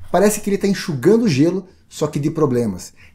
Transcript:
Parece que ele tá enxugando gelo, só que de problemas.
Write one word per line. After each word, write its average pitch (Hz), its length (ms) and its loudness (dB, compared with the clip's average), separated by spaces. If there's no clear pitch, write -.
Parece 208 300 2
que 208 100 -6
ele 196 80 0
tá 202 80 -2
enxugando 196 600 2
gelo, 175 380 0
só - 200 -4
que 151 100 -6
de 143 120 -2
problemas. 120 640 -2